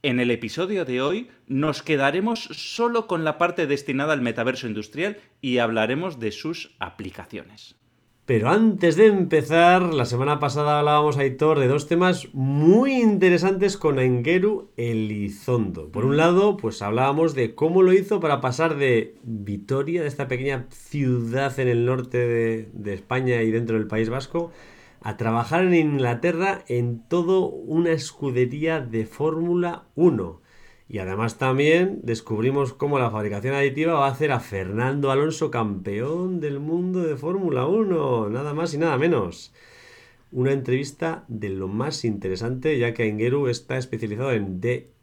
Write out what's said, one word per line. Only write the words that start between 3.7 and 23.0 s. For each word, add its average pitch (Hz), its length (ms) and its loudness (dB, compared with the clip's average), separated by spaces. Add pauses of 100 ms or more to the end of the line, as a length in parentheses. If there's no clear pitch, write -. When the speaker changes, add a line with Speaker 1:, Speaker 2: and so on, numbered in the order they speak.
Speaker 1:
al 143 80 0
metaverso 123 460 -2
industrial 139 520 -6 (220)
y 123 180 0
hablaremos 120 600 0
de 110 140 -4
sus - 480 -10
aplicaciones. 92 960 -14 (480)
Speaker 2:
Pero 117 260 2
antes 185 460 4
de 208 100 8
empezar, 170 880 4
la 131 100 2
semana 131 360 -2
pasada 147 400 0
hablábamos, 147 380 2
Aitor, 143 420 2
de 127 80 4
dos 147 180 0
temas 180 460 2
muy 156 680 4
interesantes 190 760 4
con 139 240 0
Aingeru 156 760 2
Elizondo. 107 1120 -2
Por 101 140 -2
un 135 100 4
Speaker 1:
Mm. - 20 4
Speaker 2:
lado, 175 400 4
pues 107 260 -6
hablábamos 139 520 0
de 120 200 -2
cómo 175 280 4
lo 185 100 8
hizo 196 260 4
para 151 220 0
pasar 147 360 0
de 123 460 2
Vitoria, 110 800 -4
de 147 60 -2
esta 143 180 -6
pequeña 131 440 -4
ciudad 127 920 -2
en 127 80 2
el 120 160 2
norte 127 340 -2
de, 113 540 0
de 101 220 -8
España 127 480 -2